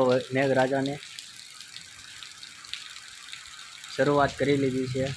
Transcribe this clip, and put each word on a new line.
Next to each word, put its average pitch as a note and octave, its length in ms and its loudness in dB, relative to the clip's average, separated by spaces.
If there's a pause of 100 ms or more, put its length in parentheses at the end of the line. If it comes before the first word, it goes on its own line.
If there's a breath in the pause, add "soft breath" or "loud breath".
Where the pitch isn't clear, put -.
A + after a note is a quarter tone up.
હવે B2+ 120 8 (180)
મેઘરાજાને. C3+ 600 4 (3000)
શરૂઆત C#3 440 4
કરી C#3 180 4
લીધી C3 380 2
છે C3 100 0 (120)